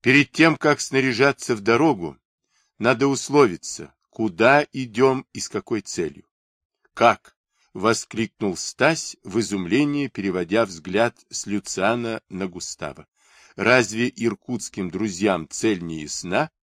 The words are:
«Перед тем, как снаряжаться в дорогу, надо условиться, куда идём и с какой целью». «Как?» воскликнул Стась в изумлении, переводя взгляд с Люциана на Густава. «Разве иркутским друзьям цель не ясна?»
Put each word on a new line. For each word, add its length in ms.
«Перед 320
тем, 240
как 240
снаряжаться 720
в 60
дорогу, 580
надо 280
условиться, 880
куда 640
идём 600
и 60
с 100
какой 340
целью». 440
«Как?» 420
воскликнул 840
Стась 640
в 160
изумлении, 720
переводя 560
взгляд 520
с 160
Люциана 840
на 200
Густава. 580
«Разве 540
иркутским 840
друзьям 580
цель 320
не 200
ясна?» 500